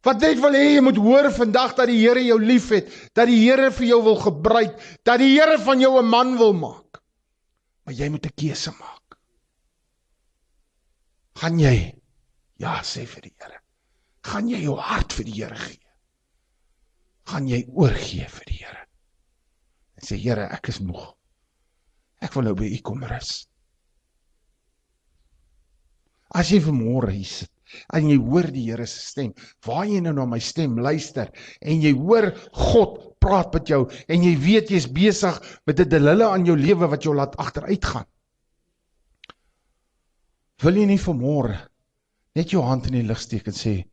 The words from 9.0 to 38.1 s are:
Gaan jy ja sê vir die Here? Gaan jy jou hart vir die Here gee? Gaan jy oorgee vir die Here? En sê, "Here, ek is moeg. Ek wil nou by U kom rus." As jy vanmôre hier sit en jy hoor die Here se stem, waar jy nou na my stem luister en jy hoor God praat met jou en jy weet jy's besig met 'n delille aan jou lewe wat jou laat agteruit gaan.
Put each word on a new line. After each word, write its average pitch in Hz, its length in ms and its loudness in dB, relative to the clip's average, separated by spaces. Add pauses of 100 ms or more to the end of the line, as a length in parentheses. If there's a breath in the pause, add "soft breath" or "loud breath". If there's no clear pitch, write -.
Gaan 165 240 -4
jy 120 360 2 (600)
ja - 240 -8
sê 120 240 -14
vir - 160 -20
die - 160 -20
Here? - 220 -20 (640)
Gaan 214 260 -8
jy 220 140 -6
jou 143 120 -4
hart - 380 -6
vir - 120 -8
die 107 180 -12
Here 113 120 -14
gee? - 240 -16 (1500)
Gaan 139 220 -8
jy 120 200 -4
oorgee 107 600 -2
vir - 200 -20
die - 100 -8
Here? - 300 -20 (1080)
En - 60 -20
sê, 104 160 -12
"Here, 104 340 -6
ek - 180 -12
is 113 100 -12
moeg. 92 360 -14 (1040)
Ek - 120 -12
wil 135 100 -4
nou 107 120 -2
by 107 100 -6
U 98 160 -8
kom 127 220 -12
rus." - 440 -14 (2750)
As 170 160 -2
jy 196 100 4
vanmôre 123 520 -2
hier 98 140 -8
sit - 260 -16 (420 loud breath)
en 151 160 0
jy 143 80 4
hoor 131 340 0
die 131 140 -8
Here 113 220 -8
se - 120 -18
stem, 131 340 -10 (320 loud breath)
waar 180 200 -6
jy 202 160 -2
nou 165 120 -4
na 135 120 -4
my 117 140 -6
stem 127 400 -4
luister 151 520 -6 (300 loud breath)
en 156 200 -2
jy 151 120 4
hoor 190 420 0 (160 loud breath)
God - 680 0
praat 190 340 2
met 165 140 -4
jou 135 240 0 (160 loud breath)
en 175 160 0
jy 175 140 4
weet 214 320 2
jy's 165 180 -2
besig 180 800 -2
met 147 140 0
'n 160 100 2
delille 160 360 4
aan 190 200 0
jou 170 120 4
lewe 165 300 2
wat 147 160 -4
jou 151 120 0
laat 139 220 -2
agteruit - 480 -6
gaan. - 200 -8 (2500)